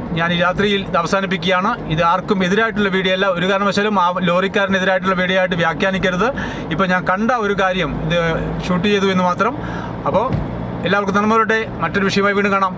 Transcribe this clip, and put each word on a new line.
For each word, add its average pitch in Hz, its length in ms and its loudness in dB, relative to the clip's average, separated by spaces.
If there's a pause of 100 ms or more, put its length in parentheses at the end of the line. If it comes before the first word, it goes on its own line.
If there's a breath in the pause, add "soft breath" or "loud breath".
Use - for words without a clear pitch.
(180)
ഞാൻ 170 160 0
ഈ 170 100 0
രാത്രിയിൽ 196 360 0 (100)
ഇത് 175 120 0
അവസാനിപ്പിക്കുകയാണ്. 185 680 0 (240)
ഇത് 165 80 0 (100)
ആർക്കും 185 340 0
എതിരായിട്ടുള്ള 202 500 0
വീഡിയോ 277 200 0
അല്ല, 202 100 2 (120)
ഒരു 175 120 0
കാരണവശാലും 202 540 0
ആ - 20 4 (240)
ലോറിക്കാരനെതിരായിട്ടുള്ള 190 920 0
വീഡിയോ 185 200 2
ആയിട്ട് 180 220 0
വ്യാഖ്യാനിക്കരുത്. 185 640 0 (440 loud breath)
ഇപ്പോൾ 185 220 0
ഞാൻ 180 80 0 (100)
കണ്ട 214 180 0 (160)
ഒരു 202 180 0
കാര്യം 185 280 0 (140)
ഇത് 170 120 0 (500)
ഷൂട്ട് 180 240 0
ചെയ്തു 196 220 2
എന്ന് 185 160 2
മാത്രം. 196 240 0 (540 loud breath)
അപ്പോൾ 196 180 4 (600)
എല്ലാവർക്കും 196 300 2
നന്മ 214 200 4
വരട്ടെ. 220 240 2 (220)
മറ്റൊരു 196 280 0
വിഷയമായി 196 280 2
വീണ്ടും 202 180 2
കാണാം. 190 220 0